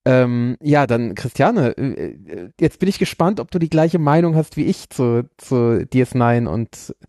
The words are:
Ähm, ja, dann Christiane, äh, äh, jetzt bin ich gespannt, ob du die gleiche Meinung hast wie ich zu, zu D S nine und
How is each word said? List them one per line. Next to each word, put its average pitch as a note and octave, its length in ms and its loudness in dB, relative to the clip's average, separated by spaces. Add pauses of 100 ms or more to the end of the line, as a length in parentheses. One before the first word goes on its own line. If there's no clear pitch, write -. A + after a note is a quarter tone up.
Ähm, B2 560 2
ja, D3 280 2
dann A#2 260 -2
Christiane, C3+ 640 0
äh, - 40 -4 (300)
äh, F2+ 460 -16
jetzt - 220 0
bin F#3 80 0
ich G3+ 100 -2
gespannt, F#3+ 400 -2
ob - 140 -8
du F3+ 80 -2
die D#3+ 100 -2
gleiche E3 300 2
Meinung D#3+ 340 2
hast D#3 220 -2
wie D3+ 80 -2
ich - 260 -4
zu, A#2+ 460 0
zu A#2 500 0
D B2+ 140 0
S B2 140 0
nine A#2+ 360 2
und - 420 -8 (160)